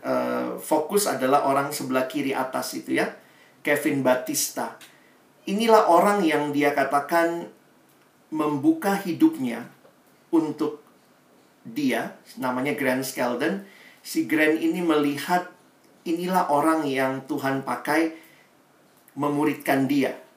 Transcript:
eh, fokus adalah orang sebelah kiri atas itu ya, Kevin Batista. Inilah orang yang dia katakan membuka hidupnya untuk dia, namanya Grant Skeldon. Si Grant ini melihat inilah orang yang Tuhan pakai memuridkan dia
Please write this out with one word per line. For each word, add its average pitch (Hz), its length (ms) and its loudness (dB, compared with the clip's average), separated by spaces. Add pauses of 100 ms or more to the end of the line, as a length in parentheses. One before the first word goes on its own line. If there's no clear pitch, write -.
eh, 123 560 -4
fokus - 480 0
adalah 135 400 2
orang 143 240 0
sebelah 131 320 -2
kiri 135 320 -4
atas 131 400 -4
itu 131 240 -2
ya, 202 160 -2 (480)
Kevin 143 400 0
Batista. - 720 -2 (720)
Inilah 220 400 6
orang 185 320 6
yang 147 320 2
dia 143 240 2
katakan 170 720 0 (880)
membuka 156 640 0
hidupnya 135 720 0 (640)
untuk 151 480 -2 (800)
dia, 117 560 -4 (160)
namanya 127 400 -4
Grant 131 320 -2
Skeldon. 135 560 -2 (400)
Si - 240 -4
Grant 156 320 2
ini 170 240 -2
melihat 151 640 0 (560)
inilah 175 480 0
orang 156 320 2
yang 135 480 -2
Tuhan 135 320 -2
pakai 151 560 -2 (960)
memuridkan 143 720 0
dia 135 240 2 (260)